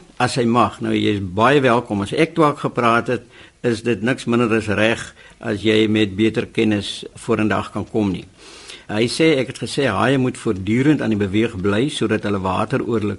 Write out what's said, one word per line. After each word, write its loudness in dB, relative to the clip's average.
as 0
hy 0
mag. 2
Nou, -2
jy 2
is -2
baie 4
welkom. 2
As -6
ek 0
twak 2
gepraat 0
het, -2
is -2
dit -2
niks -2
minder 2
as 0
reg 0
as -6
jy 4
met 2
beter 0
kennis -2
vorendag -2
kan -8
kom 0
nie. -8
Hy 0
sê, 2
ek -6
het -10
gesê -2
haie 2
moet -2
voortdurend 0
aan 0
die -2
beweeg 0
bly 2
sodat -2
hulle -2
water -2
oor -2
hulle -4